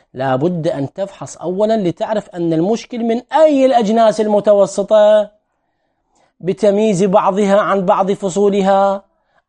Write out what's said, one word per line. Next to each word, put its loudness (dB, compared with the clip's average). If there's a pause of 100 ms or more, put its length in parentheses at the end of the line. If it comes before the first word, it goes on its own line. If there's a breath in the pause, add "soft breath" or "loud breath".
(140 soft breath)
لا -2
بد -2
أن -6
تفحص -12
أولا -2
لتعرف -4
أن -4
المشكل -2
من -2 (100)
أي 4
الأجناس 2
المتوسطة 2 (1080)
بتمييز 0
بعضها 2
عن -2
بعض 0
فصولها 0 (440)